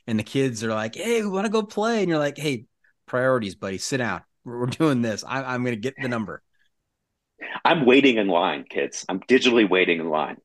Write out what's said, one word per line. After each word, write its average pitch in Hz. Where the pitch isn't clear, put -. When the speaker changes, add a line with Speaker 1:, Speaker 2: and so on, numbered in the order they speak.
Speaker 1:
and 113
the 107
kids 127
are 113
like, 110
"Hey, 226
we 208
wanna 196
go 220
play." 214
And 180
you're 160
like, 143
"Hey, 143
priorities, 127
buddy. 95
Sit 139
down. 107
We're, 123
we're 160
doing 135
this. 107
I, 131
I'm 127
gonna 123
get 107
the 131
number." 107
Speaker 2:
I'm 151
waiting 131
in 101
line, 85
kids. -
I'm 95
digitally 120
waiting 90
in 82
line. 78